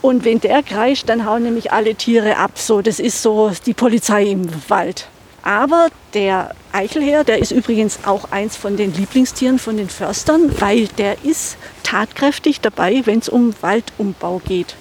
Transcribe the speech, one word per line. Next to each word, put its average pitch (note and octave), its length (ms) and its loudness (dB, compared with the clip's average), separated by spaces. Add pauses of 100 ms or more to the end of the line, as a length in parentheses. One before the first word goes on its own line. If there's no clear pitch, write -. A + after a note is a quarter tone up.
Und B3+ 240 2
wenn A3+ 140 4
der G#3 240 2
kreischt, A3+ 460 -2
dann A3+ 160 0
hauen A3+ 180 0
nämlich A#3 280 -2
alle A3 220 0
Tiere G#3+ 440 2
ab. F#3+ 180 0
So, G#3 260 0
das G#3+ 180 0
ist - 220 -2
so G#3+ 300 2 (160)
die A#3 80 0
Polizei G#3+ 560 2
im F#3 160 -2 (200)
Wald. F#3 400 -2 (360)
Aber C#4+ 460 2 (260)
der F#3+ 400 0 (160)
Eichelhäher, C#4+ 520 0
der A3+ 140 2
ist - 140 0
übrigens A3 540 0
auch G3 260 -2
eins G3+ 240 -4
von G3+ 220 -4
den G3 160 -2
Lieblingstieren B3+ 680 0
von A3 180 -4
den G3 120 -4
Förstern, C#4+ 680 0
weil G#3 280 2
der G3+ 360 -4
ist - 340 -2 (260)
tatkräftig - 760 -2
dabei, G#3 440 0
wenn's A3+ 240 0
um A#3+ 320 2
Waldumbau F#3+ 840 -4
geht. F3+ 380 -4